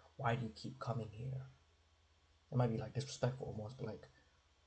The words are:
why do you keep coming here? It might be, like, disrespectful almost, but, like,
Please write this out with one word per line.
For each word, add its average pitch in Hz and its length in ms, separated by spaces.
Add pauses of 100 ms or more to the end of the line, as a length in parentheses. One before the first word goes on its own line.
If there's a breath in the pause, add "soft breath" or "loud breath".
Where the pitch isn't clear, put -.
(180 loud breath)
why 117 180
do 117 100
you 110 100
keep - 240
coming 113 320
here? 131 300 (1080)
It 123 60
might 120 140
be, 110 60
like, - 160
disrespectful - 540
almost, 107 300
but, 110 100
like, 98 200 (600 soft breath)